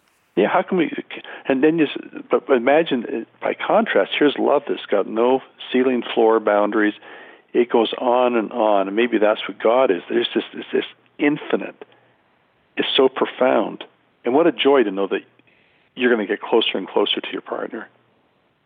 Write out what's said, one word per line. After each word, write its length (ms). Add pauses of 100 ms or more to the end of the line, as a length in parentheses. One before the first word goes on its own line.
(360)
Yeah, 120
how 120
can 160
we, 160 (540)
and 180
then 140
you, 80
s-, 440
but, 160
but 120
imagine, 460
uh, 200 (160)
by 140
contrast, 640
here's 200
love 300
that's 160
got 220
no 340 (320)
ceiling, 300 (120)
floor, 240
boundaries. 560 (600)
It 160
goes 240
on 420
and 160
on, 360
and 80
maybe 200
that's 320
what 100
God 320
is. 200
There's 240
this, 180
it's 180
this 140 (340)
infinite. 680 (880)
It's 180
so 140
profound. 760 (400)
And 100
what 120
a 60
joy 320
to 60
know 160
that 160 (720)
you're 160
gonna 160
get 160
closer 340
and 100
closer 360
to 100
your 100
partner. 460 (760)